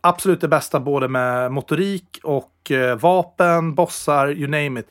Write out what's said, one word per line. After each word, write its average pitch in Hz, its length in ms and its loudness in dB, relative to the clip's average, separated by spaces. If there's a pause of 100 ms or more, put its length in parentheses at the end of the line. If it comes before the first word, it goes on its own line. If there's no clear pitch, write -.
absolut 175 400 2
det 165 80 -2
bästa, 147 320 0
både 135 280 0
med 127 440 -2
motorik 175 680 -4
och, - 480 -6
eh, 127 280 0
vapen, 170 760 2
bossar, 147 560 0
you 143 180 -4
name 143 320 -2
it. - 100 -12